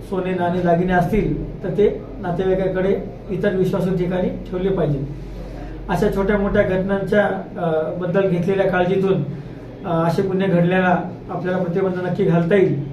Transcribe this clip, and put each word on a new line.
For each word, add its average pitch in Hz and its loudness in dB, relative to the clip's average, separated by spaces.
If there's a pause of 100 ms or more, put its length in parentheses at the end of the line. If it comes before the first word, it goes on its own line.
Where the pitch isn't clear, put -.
सोने, 185 -2
नाणे, 175 0
दागिने 170 2
असतील 180 0
तर 185 -4
ते 196 2 (180)
नातेवाईकाकडे 185 0 (280)
इतर 190 0
विश्वासू 185 0
ठिकाणी 185 0
ठेवले 185 -4
पाहिजे. 147 0 (880)
अशा 202 2
छोट्या 196 2
मोठ्या 202 2
घटनांच्या, 196 2 (320)
अ, 156 0
बद्दल 180 2
घेतलेल्या 185 2
काळजीतून, 180 2 (600)
अ, - -6
असे 170 2
गुन्हे 185 0
घडल्याला 180 4 (280)
आपल्याला 180 -2
प्रतिबंध 180 0
नक्की 180 -2
घालता 170 4
येईल 151 4 (100)